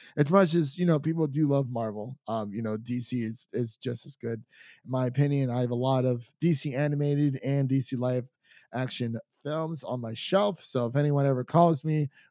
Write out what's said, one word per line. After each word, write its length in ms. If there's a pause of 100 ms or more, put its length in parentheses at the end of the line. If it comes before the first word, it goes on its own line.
(160)
as 120
much 260
as, 220
you 80
know, 140
people 280
do 200
love 240
Marvel, 480 (100)
um, 240
you 80
know, 160
D 240
C 220
is, 300
is 260
just 260
as 120
good, 260 (420)
in 60
my 160
opinion. 420
I 120
have 100
a 60
lot 280
of 240 (100)
D 140
C 220
animated 680
and 260
D 120
C 160
live 300 (480)
action 440 (240)
films 420
on 160
my 120
shelf. 500
So 240
if 100
anyone 280
ever 200
calls 380
me 280 (200)